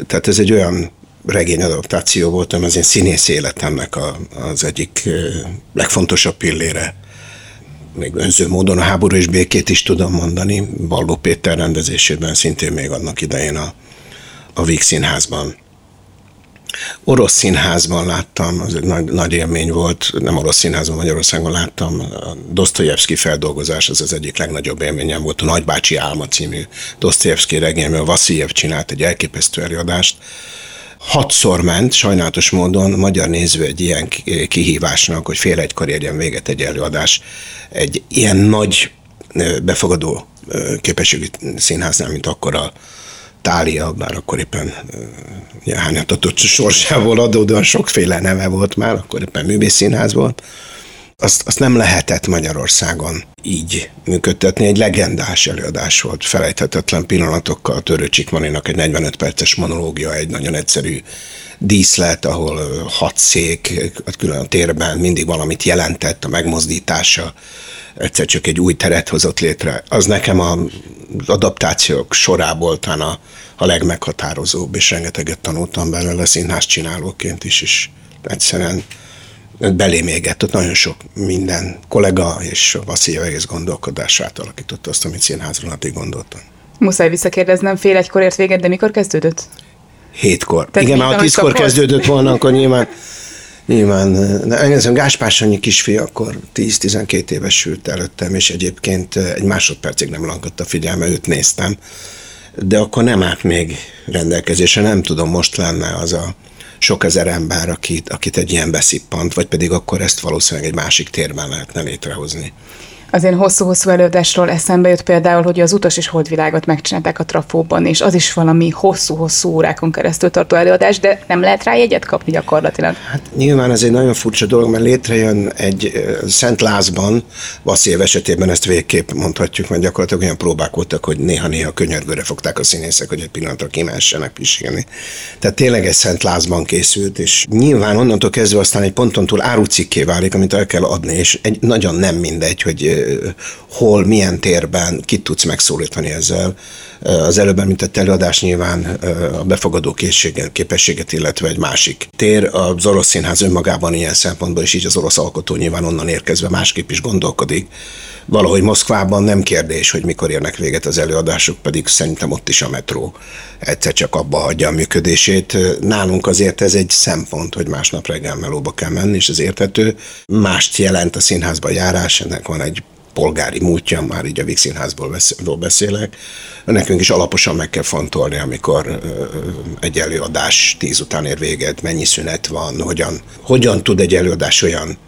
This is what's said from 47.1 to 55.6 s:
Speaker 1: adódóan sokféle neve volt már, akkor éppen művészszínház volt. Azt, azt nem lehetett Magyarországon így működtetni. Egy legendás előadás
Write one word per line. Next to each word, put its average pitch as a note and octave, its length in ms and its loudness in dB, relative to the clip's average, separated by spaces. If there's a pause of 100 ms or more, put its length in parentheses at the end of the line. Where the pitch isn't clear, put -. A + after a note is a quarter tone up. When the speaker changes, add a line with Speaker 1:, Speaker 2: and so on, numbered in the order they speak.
Speaker 1:
adódóan G#2+ 420 4
sokféle F2+ 580 2
neve F#2+ 260 0
volt F#2+ 300 0
már, A2 180 0
akkor - 280 -6
éppen - 220 -6
művészszínház G#2+ 680 2
volt. B2 300 0 (720)
Azt, G2 300 0
azt - 120 -2
nem B2+ 180 4
lehetett F#2+ 500 2
Magyarországon D#2 1000 -2 (180)
így E2+ 480 -6 (140)
működtetni. F#2 600 2
Egy G2+ 100 4
legendás F#2+ 720 0
előadás - 540 -2